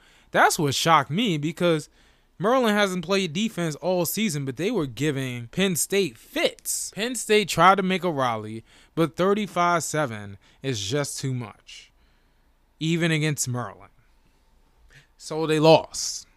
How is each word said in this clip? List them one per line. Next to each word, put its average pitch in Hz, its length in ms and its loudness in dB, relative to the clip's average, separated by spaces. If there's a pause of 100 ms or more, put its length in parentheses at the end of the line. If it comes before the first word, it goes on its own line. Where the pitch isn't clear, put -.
(300)
That's 330 300 2
what 139 160 0
shocked 156 340 4
me, 175 300 0
because 160 500 0 (480)
Maryland 226 400 2
hasn't 185 260 0
played 185 300 0
defense 175 440 -2
all 180 280 0
season, 160 400 -2
but 127 120 -8
they 170 120 -2
were 202 160 -2
giving 131 640 -4
Penn 185 280 -2
State 196 440 -2
fits. - 720 -4
Penn 240 240 -6
State 214 340 2
tried 185 280 6
to 196 60 0
make 185 200 0
a 180 80 0
rally, 113 520 -4 (300)
but 156 220 0
thirty-five 180 680 2
seven 110 560 -4 (240)
is 113 260 -4
just 139 320 -4
too 135 140 -4
much, - 580 -12 (880)
even 165 300 0
against 156 380 -2
Maryland. 98 420 -8 (1300)
So 156 300 -6
they 156 120 4
lost. - 760 2